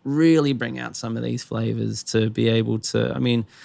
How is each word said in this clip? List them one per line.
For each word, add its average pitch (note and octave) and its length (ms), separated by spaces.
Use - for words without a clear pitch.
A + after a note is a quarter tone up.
really D3+ 500
bring B2 260
out A#2+ 180
some A#2 180
of A2+ 60
these A#2+ 220
flavors, A2+ 600
to A2 280
be A2+ 180
able A2+ 300
to, A2+ 360
I B2+ 40
mean, A#2+ 260